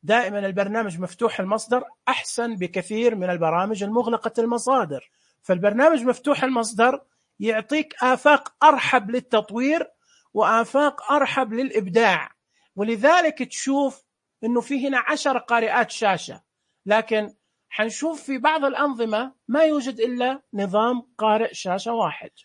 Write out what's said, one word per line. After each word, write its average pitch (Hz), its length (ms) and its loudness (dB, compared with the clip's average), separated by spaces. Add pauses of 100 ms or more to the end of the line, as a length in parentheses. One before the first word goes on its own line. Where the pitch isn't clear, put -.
دائما 202 360 0
البرنامج 196 600 -4
مفتوح 202 400 -4
المصدر 220 440 -2 (240)
أحسن 240 480 -4
بكثير 202 580 -2
من 180 160 -4
البرامج 180 520 0
المغلقة 226 560 -2
المصادر، 233 720 -2 (320)
فالبرنامج 226 600 4
مفتوح 254 420 0
المصدر 240 580 0 (380)
يعطيك 220 640 -2
آفاق 285 600 2
أرحب 254 460 4
للتطوير 247 800 0 (440)
وآفاق 233 760 2
أرحب 269 400 0
للإبداع، 214 760 0 (460)
ولذلك 269 680 2
تشوف 269 600 -2 (420)
إنه 240 160 0
في 277 280 -4
هنا 262 100 0
عشر 269 400 0
قارئات 233 520 0
شاشة، - 520 -2 (440)
لكن 214 480 0 (340)
حنشوف 277 540 -4
في 269 160 -6
بعض 285 260 0
الأنظمة 254 680 -2 (160)
ما 285 140 2
يوجد 269 380 0
إلا 247 420 -2 (120)
نظام 214 520 0 (120)
قارئ 220 360 0
شاشة 190 380 -4
واحد. 220 380 -4 (140)